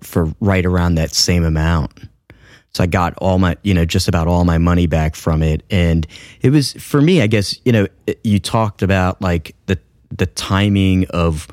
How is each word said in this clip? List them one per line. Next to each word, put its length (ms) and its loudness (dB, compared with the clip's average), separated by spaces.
for 400 -2
right 260 2
around 300 2
that 180 -2
same 300 0
amount. 480 0
So 80 -2
I 40 2
got 320 -2
all 200 0
my, 240 2
you 120 0
know, 100 2
just 240 -2
about 180 0
all 180 2
my 140 2
money 280 2
back 280 -2
from 300 -2
it. 260 -2
And 340 0
it 100 2
was, 220 0
for 280 -2
me, 220 4
I 60 2
guess, 360 -2
you 80 0
know, 140 2
it, 160 -4
you 160 2
talked 420 -4
about, 400 0
like, 320 -4
the, 120 -2
the 100 -2
timing 840 0
of 420 -2